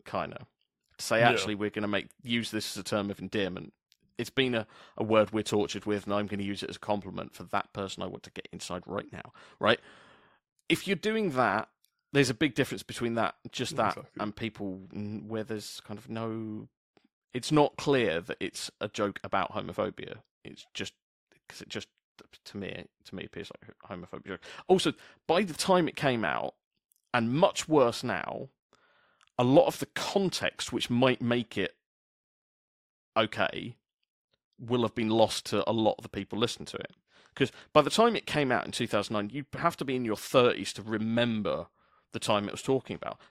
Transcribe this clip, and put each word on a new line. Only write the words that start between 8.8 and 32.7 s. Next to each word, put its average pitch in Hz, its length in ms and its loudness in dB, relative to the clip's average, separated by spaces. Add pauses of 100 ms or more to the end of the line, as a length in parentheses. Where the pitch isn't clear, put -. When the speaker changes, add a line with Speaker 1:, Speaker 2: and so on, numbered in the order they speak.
Speaker 1:
right - 260 -8
now," - 180 -14 (280)
right? 107 200 4 (880)
If - 200 0
you're 196 100 2
doing 214 340 0
that, 110 380 2 (420)
there's 139 180 6
a 131 60 2
big 151 180 0
difference - 300 0
between 117 320 -4
that, 110 200 0 (160)
just - 200 -4
Speaker 2:
Yeah, - 60 -6
Speaker 1:
that, 107 200 2
Speaker 2:
exactly. - 240 -10
Speaker 1:
and 104 140 -4
people 95 580 -6
n-, 104 340 -8
where 110 160 -6
there's 107 360 -10
kind 104 180 -12
of 120 120 -18
no, 113 580 -6 (640)
it's 123 180 -4
not 151 260 4
clear 110 440 2
that - 180 -8
it's - 300 -6 (100)
a 107 80 -4
joke 101 360 -2
about 95 300 -2
homophobia. 98 680 -6 (220)
It's - 320 -20
just, - 180 -8 (540)
'cause - 140 -18
it - 80 -18
just, - 180 -8 (560)
to - 140 -14
me, 95 280 -8 (200)
to - 100 -16
me 90 80 -8
appears - 280 -12
like - 200 -20
a - 160 -20
homophobic 90 400 -14
joke. 95 140 -10 (260)
Also, 175 260 4 (320)
by 170 180 4
the 160 120 -6
time 180 320 4
it - 80 -4
came 123 280 2
out, 65 300 -2 (640)
and 117 180 2
much - 340 2
worse 135 360 4
now, 120 460 -4 (920)
a 123 40 6
lot 135 220 8
of - 140 -2
the - 80 -4
context - 840 -2
which - 180 -4
might 127 320 4
make 120 360 -2
it 95 200 -2 (1400)